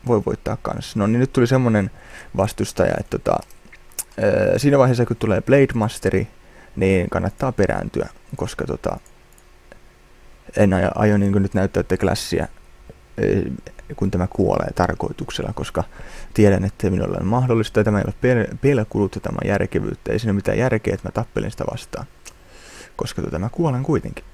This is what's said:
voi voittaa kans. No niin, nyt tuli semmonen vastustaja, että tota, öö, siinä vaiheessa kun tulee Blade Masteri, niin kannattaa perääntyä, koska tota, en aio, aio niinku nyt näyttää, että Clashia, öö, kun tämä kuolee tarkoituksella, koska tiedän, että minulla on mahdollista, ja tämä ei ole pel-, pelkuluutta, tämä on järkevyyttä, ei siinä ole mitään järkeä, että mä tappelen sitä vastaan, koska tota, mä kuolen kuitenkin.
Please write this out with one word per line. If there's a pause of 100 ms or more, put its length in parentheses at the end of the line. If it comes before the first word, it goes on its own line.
voi
voittaa
kans.
No
niin,
nyt
tuli
semmonen (460)
vastustaja,
että
tota, (840)
öö,
siinä
vaiheessa
kun
tulee
Blade
Masteri, (480)
niin
kannattaa
perääntyä, (280)
koska
tota, (1600)
en
aio,
aio
niinku
nyt
näyttää,
että
Clashia, (720)
öö, (540)
kun
tämä
kuolee
tarkoituksella,
koska (500)
tiedän,
että
minulla
on
mahdollista,
ja
tämä
ei
ole (320)
pel-,
pelkuluutta,
tämä
on
järkevyyttä,
ei
siinä
ole
mitään
järkeä,
että
mä
tappelen
sitä
vastaan, (920)
koska
tota,
mä
kuolen
kuitenkin.